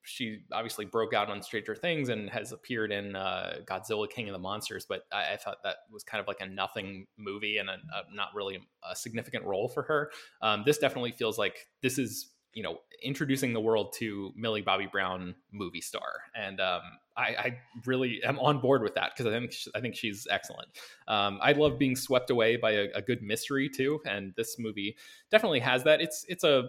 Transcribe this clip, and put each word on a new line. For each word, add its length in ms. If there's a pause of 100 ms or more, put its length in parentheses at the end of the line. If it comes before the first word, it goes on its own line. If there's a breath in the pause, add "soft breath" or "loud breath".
she 360 (120)
obviously 320
broke 300
out 160
on 120
Stranger 320
Things 360
and 200
has 220
appeared 400
in, 240
uh, 480
Godzilla 460
King 180
of 60
the 60
Monsters, 460
but 240
I, 260
I 20
thought 260
that 140 (120)
was 140
kind 160
of, 80
like, 140
a 40
nothing 640 (100)
movie 400
and 120
a, 60
a, 380
not 220
really 240 (240)
a 140
significant 480
role 240
for 140
her. 280 (300 loud breath)
Um, 240
this 120
definitely 360
feels 240
like 320 (120)
this 160
is, 340 (220)
you 100
know, 160 (220)
introducing 520
the 80
world 380
to 360
Millie 260
Bobby 300
Brown 440 (180)
movie 260
star. 440 (120)
And, 240
um, 220 (340)
I, 120
I 300 (280)
really 400
am 140
on 200
board 240
with 120
that 200
'cause 100
I 60
think 220
sh-, 200
I 60
think 160
she's 340
excellent. 380 (400 loud breath)
Um, 340
I 120
love 260
being 160
swept 340
away 280
by 140
a, 240
a 60
good 200
mystery 480
too. 360
And 300
this 240
movie 380 (340 loud breath)
definitely 300
has 240
that. 160
It's, 260
it's 160
a 240